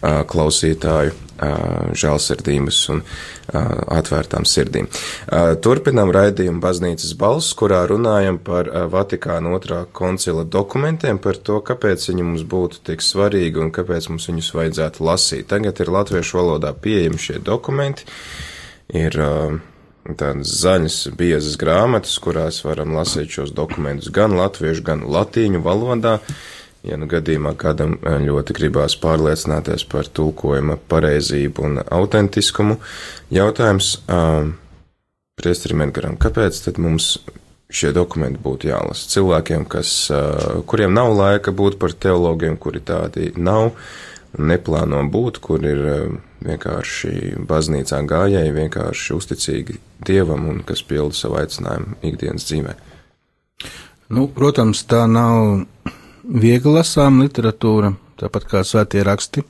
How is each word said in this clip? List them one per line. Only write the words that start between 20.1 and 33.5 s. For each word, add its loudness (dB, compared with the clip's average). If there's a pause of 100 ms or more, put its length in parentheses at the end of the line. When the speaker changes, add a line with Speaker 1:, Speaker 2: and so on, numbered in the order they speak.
Speaker 1:
tādas -4 (140)
zaļas, 2 (180)
biezas 0
grāmatas, 2
kurās -2
varam -4
lasīt -4
šos -6
dokumentus -6
gan 4
latviešu, 0
gan -2
latīņu 0
valodā. 0 (680)
Ja -8
nu -6
gadījumā 0
kādam, 0 (100)
ā, 2
ļoti 0
gribās 0
pārliecināties 0
par -2
tulkojuma 0 (100)
pareizību 0
un -2
autentiskumu, 2 (560)
jautājums, 2